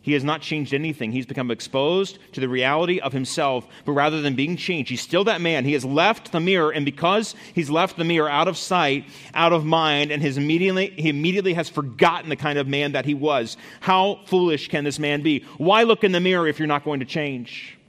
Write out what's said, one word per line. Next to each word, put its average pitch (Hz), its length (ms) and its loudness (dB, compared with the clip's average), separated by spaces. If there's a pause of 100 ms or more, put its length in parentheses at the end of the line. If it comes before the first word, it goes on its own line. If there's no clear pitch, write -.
He 147 100 -2
has 139 140 2
not 151 160 -2
changed 147 320 -4
anything. 139 400 -4
He's 127 120 -4
become 127 240 -6
exposed 151 680 -2 (140)
to 135 80 -6
the 131 80 -2
reality 147 500 0
of 135 140 -6
himself, 135 520 -2 (200)
but 147 80 -2
rather 151 280 2
than 143 140 -2
being 151 220 -2
changed, 160 320 -4
he's 123 100 -6
still 180 240 0
that 190 160 0
man. 165 240 0
He 143 80 0
has 131 140 0
left 165 480 0
the 165 80 0
mirror, 170 300 2
and 151 120 -4
because 170 520 0 (180)
he's 151 160 -2
left 170 260 0
the 165 80 -4
mirror 160 260 2
out 156 200 2
of 165 80 -6
sight, 143 480 0 (280)
out 170 200 4
of 160 100 2
mind, 151 480 2
and 143 100 -2
his 139 160 0
immediately, 180 600 2
he 160 100 -2
immediately 180 460 0
has 165 160 -4
forgotten 160 580 0
the 147 80 -2
kind 143 240 -2
of 135 80 -2
man 143 240 -2
that 131 140 -2
he 147 80 0
was. 139 420 0 (240)
How 185 460 2
foolish 175 420 0
can 147 160 -4
this 147 160 -4
man 147 220 -2
be? 147 240 0 (100)
Why 202 280 4
look 226 200 4
in 190 80 4
the 175 80 2
mirror 180 300 2
if 147 100 -4
you're 156 80 -2
not 147 160 0
going 147 160 -4
to 127 60 -6
change? 139 720 -8 (120)